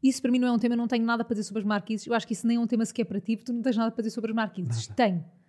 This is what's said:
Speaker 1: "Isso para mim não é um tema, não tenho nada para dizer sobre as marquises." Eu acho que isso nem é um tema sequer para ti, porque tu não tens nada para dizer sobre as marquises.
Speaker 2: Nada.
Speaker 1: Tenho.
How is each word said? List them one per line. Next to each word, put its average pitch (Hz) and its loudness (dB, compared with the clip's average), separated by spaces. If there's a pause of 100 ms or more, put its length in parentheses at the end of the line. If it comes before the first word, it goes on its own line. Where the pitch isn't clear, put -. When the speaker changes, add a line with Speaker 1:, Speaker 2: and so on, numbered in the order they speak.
Speaker 1:
"Isso 262 4
para 247 2
mim 254 4
não 247 2
é 247 2
um 233 4
tema, 233 2
não 240 0
tenho 233 2
nada 233 0
para 233 -2
dizer 208 -2
sobre 208 -6
as 202 -2
marquises." 214 -2
Eu 233 0
acho 220 0
que - -4
isso 220 -2
nem 233 4
é 233 2
um 233 0
tema 226 2
sequer 226 -2
para 196 -4
ti, 226 -2
porque - -10
tu - -2
não 233 -4
tens 240 2
nada 226 2
para 226 -6
dizer 220 -2
sobre 220 -4
as 220 -4
marquises. 175 -2
Speaker 2:
Nada. - -12
Speaker 1:
Tenho. 185 2 (240)